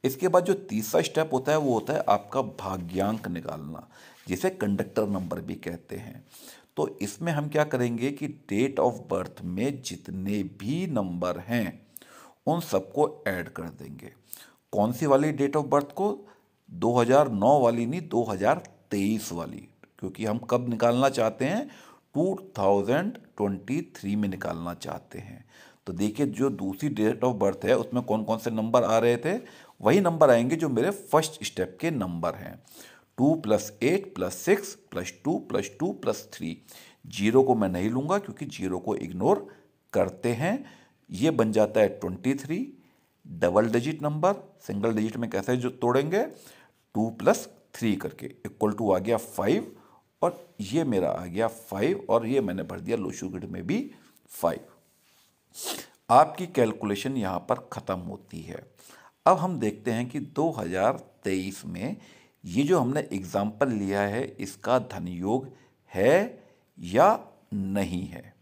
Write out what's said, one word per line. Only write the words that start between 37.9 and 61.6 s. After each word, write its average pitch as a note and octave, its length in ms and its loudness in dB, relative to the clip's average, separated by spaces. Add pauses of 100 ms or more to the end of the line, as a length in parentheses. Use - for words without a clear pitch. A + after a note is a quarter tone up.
क्योंकि - 280 -8
ज़ीरो F2+ 340 -6
को - 160 -4
इग्नोर A#2+ 520 0 (460)
करते G2 400 0
हैं। F3+ 320 -2 (440)
ये B2+ 220 2
बन A2+ 200 2
जाता G#2+ 280 4
है G#2 80 8
ट्वेंटी F#2 460 -2
थ्री, D#3 400 -6 (540)
डबल F2+ 420 4
डिजिट C3+ 320 0
नंबर, D3+ 320 2 (280)
सिंगल G2+ 320 -2
डिजिट A2 240 -2
में A#2 120 -4
कैसे - 280 0
जो B2 120 -2
तोड़ेंगे, C#3+ 540 0 (720)
टू A2 160 0
प्लस A2+ 400 0 (240)
थ्री G#2+ 220 0
करके, - 360 -10 (160)
equal G#2 300 0
to G2+ 180 4
आ - 40 2
गया A2 180 0
फ़ाइव, - 580 -2 (460)
और - 260 -2 (140)
ये A#2+ 220 0
मेरा G2 260 2
आ F2+ 160 -4
गया F#2+ 220 0
फ़ाइव, A2+ 600 -2
और A#2 180 4
ये C3 140 2
मैंने F#2 220 -4
भर F2+ 160 -10
दिया G#2 180 -4
लोशू F#2 320 -6
ग्रिड F#2 220 -10
में F2+ 160 -8
भी A3 240 -2 (380)
फ़ाइव। - 300 -2 (1500)
आपकी D#3 380 6
कैलकुलेशन A2 720 0
यहाँ F#2+ 220 -2
पर - 160 -2 (180)
ख़त्म F#2 260 -6
होती - 420 -12
है। - 300 -14 (540)
अब F3 120 6
हम F3 220 -4
देखते A2 320 -2
हैं A#2+ 180 -2
कि D3 100 -6
दो D3+ 320 -2
हज़ार F#2+ 420 0 (300)
तेईस F#2+ 420 -4